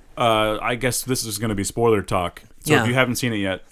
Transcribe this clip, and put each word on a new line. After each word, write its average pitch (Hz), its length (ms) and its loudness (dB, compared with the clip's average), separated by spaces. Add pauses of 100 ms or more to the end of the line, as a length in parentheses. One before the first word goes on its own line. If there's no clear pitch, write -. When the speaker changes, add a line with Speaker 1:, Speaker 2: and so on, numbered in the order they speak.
(160)
Speaker 1:
uh, 107 440 2
I 117 140 -2
guess 120 280 -2
this 127 220 -4
is 107 140 -8
gonna 110 160 -2
be 98 100 -2
spoiler 113 380 2
talk. 90 400 -4 (220)
So 151 80 2
Speaker 2:
Yeah. 131 100 4
Speaker 1:
if 113 60 2
you 123 60 0
haven't 127 220 2
seen 120 160 -2
it 107 40 -2
yet, 95 360 -2